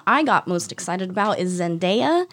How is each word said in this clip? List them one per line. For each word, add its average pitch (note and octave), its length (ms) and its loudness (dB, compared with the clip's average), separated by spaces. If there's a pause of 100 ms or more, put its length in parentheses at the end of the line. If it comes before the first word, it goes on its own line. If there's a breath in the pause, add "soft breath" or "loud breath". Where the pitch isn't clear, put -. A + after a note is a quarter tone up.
I C4 160 4
got A3 240 2
most F3 240 -2
excited F3+ 400 -6
about G3+ 260 0
is F3+ 220 -2
Zendaya G3 720 2